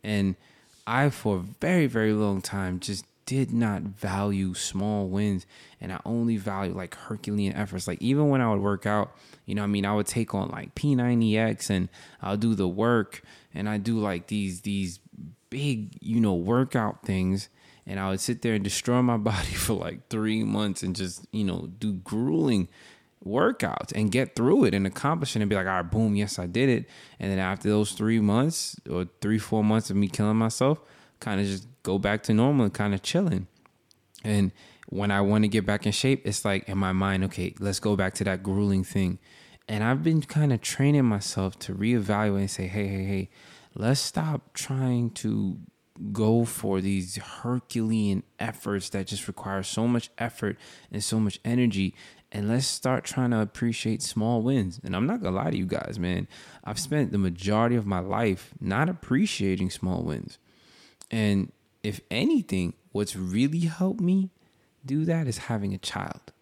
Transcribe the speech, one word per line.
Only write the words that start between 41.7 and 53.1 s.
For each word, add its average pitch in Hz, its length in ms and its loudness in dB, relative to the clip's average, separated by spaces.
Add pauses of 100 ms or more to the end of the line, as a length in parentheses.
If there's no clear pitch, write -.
reevaluate 104 680 2
and 98 100 -2
say, 95 160 -6
"Hey, 98 200 -2
hey, 95 180 -4
hey, 95 240 -2 (440)
let's 127 280 0
stop - 520 -4
trying 127 580 0
to 104 460 -2 (540)
go 113 340 4
for 101 340 -2
these 95 360 -2
Herculean 110 1080 -2 (160)
efforts 101 520 -4
that 98 180 -4
just - 200 -8
require 98 360 -6
so 113 240 -2
much 120 320 0
effort 113 380 -4 (340)
and 101 120 -4
so 110 160 0
much 104 240 0
energy. 113 520 0 (360)
And 104 180 -4
let's 127 180 0
start 127 380 -2
trying 127 260 0